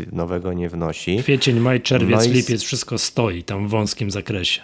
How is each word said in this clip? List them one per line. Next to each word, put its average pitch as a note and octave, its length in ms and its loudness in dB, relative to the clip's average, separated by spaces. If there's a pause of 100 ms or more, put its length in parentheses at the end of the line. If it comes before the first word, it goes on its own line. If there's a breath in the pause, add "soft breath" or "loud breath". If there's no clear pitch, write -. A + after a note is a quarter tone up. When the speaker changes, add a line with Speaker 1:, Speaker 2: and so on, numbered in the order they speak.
(120)
Speaker 1:
nowego F2 400 -4
nie F2 160 -4
wnosi. E2+ 500 -2
Speaker 2:
Kwiecień, C3 420 2
maj, B2+ 220 2
czerwiec, B2 360 4
Speaker 1:
No A2+ 60 6
i A#2+ 40 4
s- B2 60 2
Speaker 2:
lipiec, A#2+ 280 2
wszystko - 360 -4
stoi F#2+ 440 0
tam G2+ 260 -2
w - 20 -2
wąskim G#2+ 400 0
zakresie. F#2+ 520 -4